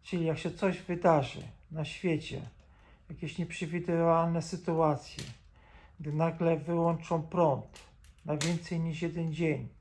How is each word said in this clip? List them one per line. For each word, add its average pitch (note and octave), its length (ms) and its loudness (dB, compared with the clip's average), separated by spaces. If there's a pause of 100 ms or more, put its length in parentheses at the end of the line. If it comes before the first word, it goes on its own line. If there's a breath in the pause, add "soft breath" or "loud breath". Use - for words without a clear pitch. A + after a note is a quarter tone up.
Czyli E3+ 220 -2
jak D#3+ 140 0
się E3+ 120 -4
coś F3+ 300 0
wydarzy E3 600 2 (300)
na D#3 140 -6
świecie, - 560 -2 (680 soft breath)
jakieś D#3+ 280 -10
nieprzewidywalne E3+ 1040 2
sytuacje, D#3+ 840 0 (760 soft breath)
gdy D3 140 -6
nagle E3 440 2
wyłączą E3 680 0
prąd D#3 560 2 (460)
na D3+ 120 -2
więcej E3 420 -2
niż E3 220 -2
jeden E3 320 -2
dzień D3 340 0 (140)